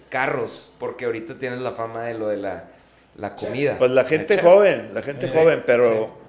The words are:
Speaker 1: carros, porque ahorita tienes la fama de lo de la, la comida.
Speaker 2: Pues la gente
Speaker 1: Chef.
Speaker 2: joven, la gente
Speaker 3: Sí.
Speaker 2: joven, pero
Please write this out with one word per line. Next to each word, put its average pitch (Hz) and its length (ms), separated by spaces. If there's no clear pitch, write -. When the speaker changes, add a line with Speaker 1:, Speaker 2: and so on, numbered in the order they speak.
Speaker 1:
carros, 131 680
porque 123 260
ahorita 113 320
tienes 127 220
la 123 140
fama 113 320
de 117 100
lo 110 140
de 104 80
la, 95 340
la 101 180
comida. 113 420
Speaker 2:
Pues 127 140
la 131 140
gente 160 300
Speaker 1:
Chef. 185 80
Speaker 2:
joven, 170 520
la 110 80
gente 135 240
Speaker 3:
Sí. 127 100
Speaker 2:
joven, 160 260
pero 120 300